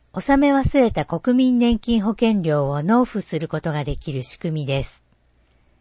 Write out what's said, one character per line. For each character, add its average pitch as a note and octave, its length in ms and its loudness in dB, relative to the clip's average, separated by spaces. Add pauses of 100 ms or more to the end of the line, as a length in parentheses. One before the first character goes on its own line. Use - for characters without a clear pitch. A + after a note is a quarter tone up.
(120)
納 C#4 280 0
め C#4+ 140 4
忘 C4+ 240 2
れ A#3+ 140 4
た D3+ 140 -2
国 B3 300 -2
民 B3+ 220 2
年 A#3 220 2
金 A#3 240 0
保 A3 80 0
険 G#3+ 300 0
料 D3 280 0
を D3 140 -2
納 A#3 220 4
付 G3+ 160 -6
す - 180 -6
る D#3+ 80 -6
こ D#3 140 -6
と E3 100 -4
が D3 120 -2
で C#3+ 140 -6
き - 160 -8
る C3 80 -6
仕 - 160 -12
組 D#3 240 -4
み C#3 60 -6
で C3+ 160 -2
す。 - 180 -20 (800)